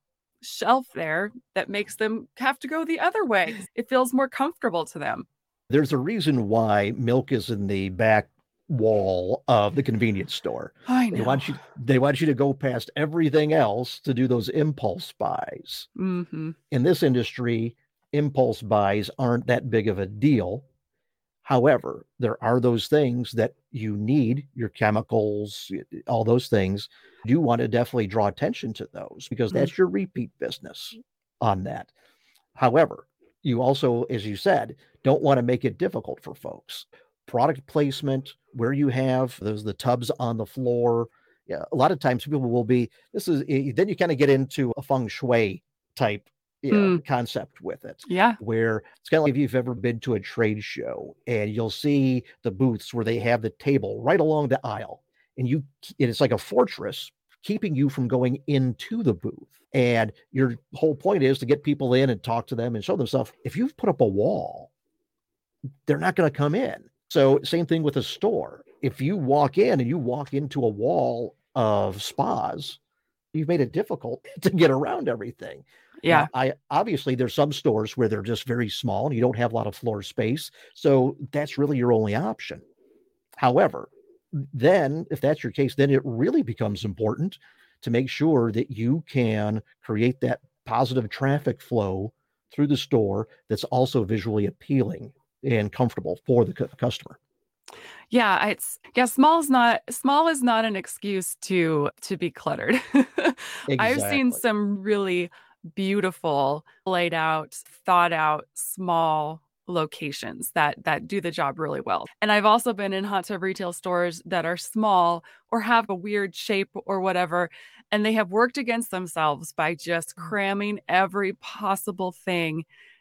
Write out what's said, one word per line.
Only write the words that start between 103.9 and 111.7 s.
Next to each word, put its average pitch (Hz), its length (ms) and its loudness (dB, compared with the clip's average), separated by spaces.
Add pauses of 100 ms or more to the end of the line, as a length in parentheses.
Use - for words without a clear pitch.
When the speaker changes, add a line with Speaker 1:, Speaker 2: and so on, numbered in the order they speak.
Speaker 1:
seen 269 260 0
Speaker 2:
Exactly. 240 120 4
Speaker 1:
some 208 420 0
really 190 480 0 (460)
beautiful, 175 880 0 (200)
laid 175 280 0
out, 160 400 -2 (320)
thought 175 280 4
out, 156 400 0
small 160 880 -2 (260)
locations - 840 -6
that, 147 320 0
that 151 240 -2
do 196 120 -4
the 170 120 -4
job 151 280 -4
really 147 220 -4